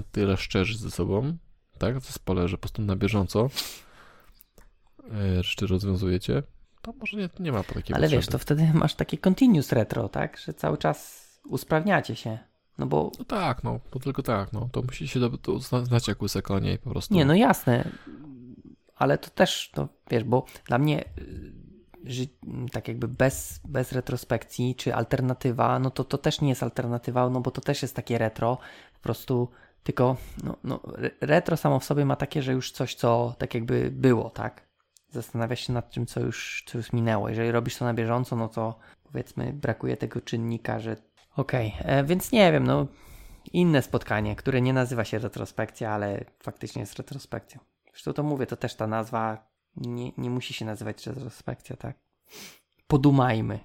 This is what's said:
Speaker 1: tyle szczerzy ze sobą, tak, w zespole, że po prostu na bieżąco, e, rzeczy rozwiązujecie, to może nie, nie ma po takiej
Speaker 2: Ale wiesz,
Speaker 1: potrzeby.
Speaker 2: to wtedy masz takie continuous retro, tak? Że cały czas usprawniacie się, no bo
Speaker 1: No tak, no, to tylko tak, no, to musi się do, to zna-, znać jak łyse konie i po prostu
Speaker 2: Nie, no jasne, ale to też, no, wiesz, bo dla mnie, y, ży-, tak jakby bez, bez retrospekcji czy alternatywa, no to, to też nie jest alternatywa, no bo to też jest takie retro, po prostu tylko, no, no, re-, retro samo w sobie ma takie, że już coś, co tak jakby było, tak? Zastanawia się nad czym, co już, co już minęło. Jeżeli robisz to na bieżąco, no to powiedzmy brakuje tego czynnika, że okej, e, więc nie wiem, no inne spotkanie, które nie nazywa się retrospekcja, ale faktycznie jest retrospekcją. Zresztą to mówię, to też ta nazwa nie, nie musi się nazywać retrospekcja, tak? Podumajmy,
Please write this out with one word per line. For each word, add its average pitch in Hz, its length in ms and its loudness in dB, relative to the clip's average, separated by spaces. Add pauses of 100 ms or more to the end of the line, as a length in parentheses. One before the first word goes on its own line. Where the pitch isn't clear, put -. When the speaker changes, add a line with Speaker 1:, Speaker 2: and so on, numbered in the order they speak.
(120)
Speaker 1:
tyle 98 240 4
szczerzy 104 420 0
ze - 120 -8
sobą, 113 460 0 (420)
tak, 120 200 0
w - 80 -10
zespole, 90 420 0
że 92 80 -2
po - 40 -6
prostu - 220 -4
na 98 140 0
bieżąco, 101 520 2 (1900)
e, 90 40 4
rzeczy - 240 -2
rozwiązujecie, 95 760 2 (400)
to 233 180 -12
może 214 160 -6
nie, 190 120 -2 (120)
nie 165 120 -2
ma 104 100 2
po - 120 -8
takiej - 220 -2
Speaker 2:
Ale 156 120 4
wiesz, 147 80 4 (100)
Speaker 1:
potrzeby. - 60 -6
Speaker 2:
to 131 60 0
wtedy 156 360 4
masz 151 200 4
takie - 240 -4
continuous 190 540 6
retro, 113 360 2
tak? - 300 -4
Że 156 160 -10
cały 151 240 -2
czas - 480 -4 (180)
usprawniacie 160 720 0
się, 110 220 -6 (400)
no 135 80 -2
bo 147 320 0
Speaker 1:
No 247 60 -10
tak, 180 400 -2
no, 117 160 -4 (100)
to 131 80 -8
tylko 135 240 -4
tak, 101 300 -2
no, 110 200 -4
to 120 100 -2
musi 127 260 -6
się 127 120 0
do, 120 180 0
to - 200 -2
zna-, 123 260 0
znać 120 240 2
jak 101 140 -2
łyse 98 200 -2
konie 98 300 0
i 92 60 -2
po - 120 -8
prostu 101 240 -2
Speaker 2:
Nie, 165 100 8
no 147 100 8
jasne, 185 560 4 (1040)
ale 139 220 2
to - 120 -16
też, - 460 0
no, 143 120 -2 (220)
wiesz, 117 140 2
bo 123 200 2 (220)
dla 120 120 2
mnie, 147 260 2 (140)
y, - 340 -14 (520)
ży-, 127 240 -6 (440)
tak 113 160 -8
jakby 117 200 -4
bez, - 560 0
bez 131 280 -2
retrospekcji 123 840 -2
czy 117 200 -2
alternatywa, 123 840 0
no 131 120 0
to, - 140 -4
to 139 140 -2
też - 220 0
nie 147 80 2
jest 127 140 0
alternatywa, 123 680 0
no 127 100 0
bo 123 100 -2
to 135 100 -6
też - 220 -2
jest 127 140 -6
takie 117 220 0
retro, 117 400 0 (360)
po - 60 -20
prostu 123 480 -2 (340)
tylko, 127 340 2 (280)
no, - 200 -6
no, 131 160 -6 (180)
re-, 127 120 -2 (100)
retro 156 360 2
samo 143 240 2
w - 40 -6
sobie 143 200 2
ma 135 120 2
takie, 143 260 -2
że 131 100 0
już 127 200 -2
coś, - 220 -4
co 120 440 4
tak 131 160 -4
jakby 123 360 0
było, 127 400 4
tak? - 360 -10 (440)
Zastanawia 117 460 -4
się - 160 -4
nad 120 180 -4
czym, 120 160 -4
co - 140 -4
już, - 460 -4
co - 120 -8
już 110 140 -8
minęło. 113 360 2
Jeżeli 113 220 0
robisz 120 260 0
to - 80 -4
na 120 100 0
bieżąco, 117 420 0
no 113 120 -2
to 113 300 -6 (260)
powiedzmy 127 480 -6
brakuje 127 440 -4
tego 117 240 -6
czynnika, 113 600 -4
że 110 160 -6 (400)
okej, 123 420 -2
e, 139 260 2
więc 180 280 0
nie 196 200 8
wiem, 139 140 4
no 139 200 2 (640)
inne 170 300 6
spotkanie, 107 540 -2
które 131 240 0
nie 127 120 4
nazywa 127 320 2
się 110 140 -4
retrospekcja, 113 720 -6
ale 104 340 -2 (180)
faktycznie - 380 -10
jest 107 180 -10
retrospekcją. - 600 -12 (320)
Zresztą - 200 -8
to 147 100 -4
mówię, 143 240 -2
to 113 100 -6
też - 180 -6
ta 110 120 -4
nazwa 110 600 -4 (300)
nie, 123 420 -8
nie 123 120 -4
musi 123 240 -6
się - 100 -8
nazywać 107 420 -8
retrospekcja, 120 720 -10
tak? - 200 -12 (920)
Podumajmy, 123 800 4